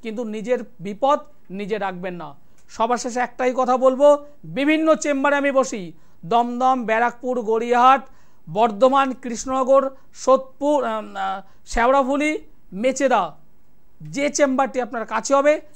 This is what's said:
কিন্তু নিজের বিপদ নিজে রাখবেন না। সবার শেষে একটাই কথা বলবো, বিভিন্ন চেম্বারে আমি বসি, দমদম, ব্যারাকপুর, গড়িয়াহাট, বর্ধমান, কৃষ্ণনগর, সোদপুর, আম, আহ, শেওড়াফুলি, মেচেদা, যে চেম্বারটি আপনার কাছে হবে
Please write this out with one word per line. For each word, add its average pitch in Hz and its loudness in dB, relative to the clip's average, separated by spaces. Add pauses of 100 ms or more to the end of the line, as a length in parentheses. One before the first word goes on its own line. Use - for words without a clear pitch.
কিন্তু 220 -8
নিজের 220 -4 (200)
বিপদ 208 0 (300)
নিজে 202 -6
রাখবেন 185 -6
না। 156 -12 (340)
সবার 233 0
শেষে 247 -4
একটাই 254 -2
কথা 254 2
বলবো, 277 4 (180)
বিভিন্ন 302 2
চেম্বারে 285 0
আমি 285 0
বসি, 240 -2 (320)
দমদম, 240 0
ব্যারাকপুর, 233 -2
গড়িয়াহাট, 240 4 (420)
বর্ধমান, 240 2
কৃষ্ণনগর, 262 0 (240)
সোদপুর, 269 0
আম, 214 -6
আহ, 190 -6 (240)
শেওড়াফুলি, 269 2 (340)
মেচেদা, 240 0 (640)
যে 196 -4
চেম্বারটি 262 0
আপনার 220 -6
কাছে 220 -2
হবে 294 2 (140)